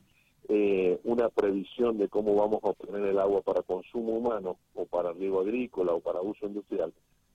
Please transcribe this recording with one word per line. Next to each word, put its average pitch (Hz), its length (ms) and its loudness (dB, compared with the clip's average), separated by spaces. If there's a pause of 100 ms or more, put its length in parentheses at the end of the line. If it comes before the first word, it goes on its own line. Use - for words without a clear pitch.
(500)
eh, 98 540 2
una 117 260 2
previsión 104 680 0
de 98 100 2
cómo 104 260 2
vamos 104 280 2
a 104 60 0
obtener 101 360 -4
el 98 140 2
agua 98 220 2
para 90 200 0
consumo 110 520 -4
humano 110 440 -2 (160)
o 90 120 -6
para 87 280 -2
riego 95 260 -2
agrícola 98 540 0
o 82 80 0
para 85 200 -4
uso 104 260 -6
industrial, 101 440 -4 (440)